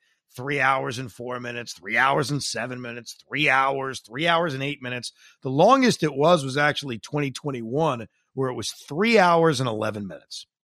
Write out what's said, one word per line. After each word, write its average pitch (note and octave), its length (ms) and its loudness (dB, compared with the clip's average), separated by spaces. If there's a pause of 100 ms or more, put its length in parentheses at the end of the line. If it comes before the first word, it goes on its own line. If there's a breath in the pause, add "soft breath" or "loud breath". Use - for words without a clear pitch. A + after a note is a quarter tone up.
(360)
three C#3 240 -4
hours C3+ 380 0
and B2+ 140 -10
four B2 280 -10
minutes, A#2+ 320 -10
three G#2 240 -6
hours C3+ 340 4
and C#3+ 120 -2
seven B2 380 -6
minutes, A#2+ 360 -14 (120)
three C#3 220 0
hours, C3+ 500 0
three C3 260 -6
hours E3+ 280 0
and C3+ 80 -6
eight C#3 200 -6
minutes. B2 300 -8 (300 soft breath)
The C3+ 80 -6
longest A3 520 6
it D3+ 120 -2
was, D3+ 300 4
was C3 120 -6
actually C#3+ 420 0
twenty C#3+ 320 -4
twenty-one, B2+ 760 -4 (280)
where C3 160 -2
it B2 40 -6
was A2+ 160 -6
three G#3+ 480 0
hours E3 400 6
and C3 100 -2
eleven G#2+ 380 -4
minutes. - 400 -16 (180)